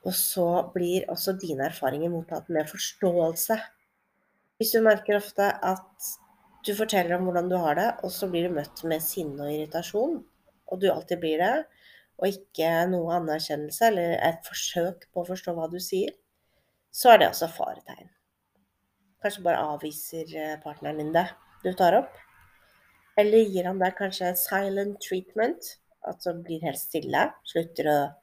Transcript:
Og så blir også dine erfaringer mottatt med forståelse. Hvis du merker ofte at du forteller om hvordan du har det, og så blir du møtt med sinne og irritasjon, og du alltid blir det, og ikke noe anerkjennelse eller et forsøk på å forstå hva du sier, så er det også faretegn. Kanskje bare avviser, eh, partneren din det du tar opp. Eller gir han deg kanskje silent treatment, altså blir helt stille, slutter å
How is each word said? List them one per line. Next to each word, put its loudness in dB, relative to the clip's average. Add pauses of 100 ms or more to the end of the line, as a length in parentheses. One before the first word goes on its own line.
Og -2
så 0 (260)
blir 0
også -4
dine -2
erfaringer -2
mottatt -8
med 0
forståelse. 0 (1000)
Hvis -2
du 6
merker 4
ofte -2
at -4 (540)
du -4
forteller 0
om 0
hvordan 0
du 2
har 2
det, 2 (140)
og -4
så -6
blir 0
du -2
møtt -8
med -2
sinne -6
og -4
irritasjon, -4 (540)
og -6
du 2
alltid -4
blir 0
det, 2 (680)
og 2
ikke -2 (200)
noe 0
anerkjennelse -2
eller 0
et 0
forsøk -4
på -6
å -12
forstå -6
hva -4
du -8
sier, -2 (800)
så 10
er 12
det 6
også -2
faretegn. -10 (1120)
Kanskje -4
bare 4
avviser, -8
eh, -6
partneren -8
din -4
det 4 (360)
du 0
tar 6
opp. 2 (1040)
Eller 6
gir -2
han -2
deg 2
kanskje -2
silent -2
treatment, -4 (280)
altså -6
blir -6
helt -4
stille, -2 (240)
slutter -2
å 4 (240)